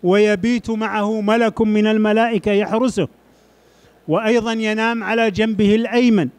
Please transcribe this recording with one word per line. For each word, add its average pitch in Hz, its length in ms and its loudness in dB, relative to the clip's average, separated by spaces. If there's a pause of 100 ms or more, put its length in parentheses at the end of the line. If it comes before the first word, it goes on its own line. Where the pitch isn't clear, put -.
ويبيت 208 680 0
معه 214 500 -4
ملك 220 400 0
من 214 260 2
الملائكة 214 640 0
يحرسه، 202 560 0 (1000)
وأيضا 220 440 0
ينام 220 520 -2
على 226 260 0
جنبه 208 440 0
الأيمن. 226 540 2 (100)